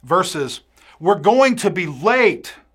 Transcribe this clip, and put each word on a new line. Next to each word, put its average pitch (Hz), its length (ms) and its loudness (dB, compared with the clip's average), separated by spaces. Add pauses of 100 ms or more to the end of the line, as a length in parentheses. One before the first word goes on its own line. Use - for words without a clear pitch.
Versus, 151 580 -2 (380)
We're 190 200 0
going 247 380 2
to 202 140 -2
be 180 160 -4
late 180 680 0 (200)